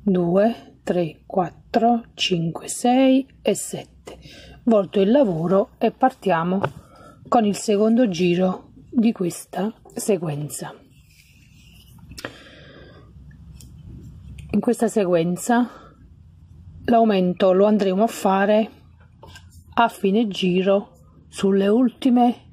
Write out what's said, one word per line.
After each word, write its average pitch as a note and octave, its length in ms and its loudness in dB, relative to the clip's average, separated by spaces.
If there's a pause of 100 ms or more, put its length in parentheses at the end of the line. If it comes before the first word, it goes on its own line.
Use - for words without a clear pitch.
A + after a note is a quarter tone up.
due, F#3+ 800 0
tre, F3 440 -4
quattro, A3+ 760 -2 (100)
cinque, E3+ 540 -4
sei C4 580 2 (160)
e G#3 120 0
sette. - 640 -14 (460)
Volto G#3 360 2
il G3 100 2
lavoro F#3+ 680 0
e A3+ 140 -2
partiamo F#3 720 -2 (680)
con A#3 160 2
il G3+ 120 -2
secondo A3+ 520 2
giro F3+ 640 -2 (180)
di A#3 220 0
questa F#3 640 -8 (200)
sequenza. D#3 800 -6 (3750)
In G#3 80 2
questa A3+ 280 0
sequenza F3+ 800 0 (1160)
l'aumento G3 680 2
lo G3 140 4
andremo G3+ 380 2
a A#3 40 0
fare G3+ 640 0 (1040)
a A#3 140 4
fine G#3 400 0
giro F#3+ 680 -2 (320)
sulle G3 400 0
ultime A#3+ 840 2